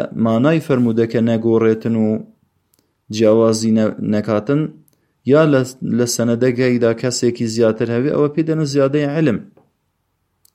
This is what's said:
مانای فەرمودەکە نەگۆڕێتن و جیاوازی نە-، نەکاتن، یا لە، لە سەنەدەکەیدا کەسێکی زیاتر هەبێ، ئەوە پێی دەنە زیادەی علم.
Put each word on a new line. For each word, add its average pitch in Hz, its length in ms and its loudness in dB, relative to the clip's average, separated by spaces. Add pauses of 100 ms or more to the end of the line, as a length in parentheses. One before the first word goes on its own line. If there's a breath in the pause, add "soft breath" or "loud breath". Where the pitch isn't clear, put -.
(140)
مانای 123 460 0
فەرمودەکە 117 600 0
نەگۆڕێتن 113 760 0
و 110 120 0 (1000)
جیاوازی 110 600 2
نە-، 110 300 0
نەکاتن، 107 600 -2 (640)
یا 143 180 4
لە، 139 180 2 (260)
لە 117 180 0
سەنەدەکەیدا 120 880 0
کەسێکی 120 520 -2
زیاتر 113 440 0
هەبێ، 123 220 -2
ئەوە 147 160 0
پێی 156 200 -4
دەنە 156 160 -2
زیادەی 139 400 0
علم. 143 340 0 (1160)